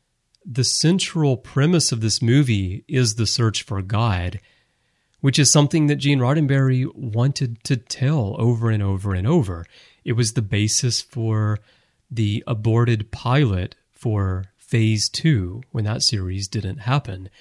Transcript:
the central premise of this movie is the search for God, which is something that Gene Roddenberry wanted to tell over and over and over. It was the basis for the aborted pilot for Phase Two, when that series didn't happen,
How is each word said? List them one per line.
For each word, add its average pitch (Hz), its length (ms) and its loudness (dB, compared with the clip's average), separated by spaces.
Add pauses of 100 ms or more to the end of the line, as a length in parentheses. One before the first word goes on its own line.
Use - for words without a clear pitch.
(460)
the 131 160 -2
central 156 720 0
premise 151 540 0
of 117 100 -2
this 110 220 -2
movie 113 640 2
is 123 300 0
the 113 100 0
search 113 380 0
for 98 180 -6
God, 98 560 -2 (800)
which 139 200 2
is 135 100 4
something 151 380 4
that 147 80 2
Gene 139 240 0
Roddenberry 135 760 2
wanted 120 680 -2
to 143 120 0
tell 113 640 -2
over 117 320 2
and 104 140 0
over 98 300 -2
and 92 120 -2
over. 98 400 0 (380)
It - 80 -2
was 113 220 0
the 123 80 0
basis 107 600 0
for 107 560 -2 (500)
the 110 380 -2
aborted 113 640 2
pilot 117 640 0 (160)
for 95 540 -2 (120)
Phase 110 520 0
Two, 110 540 0 (100)
when 113 120 -2
that 107 160 -2
series 98 460 -2
didn't 98 320 -6
happen, 98 500 -4 (120)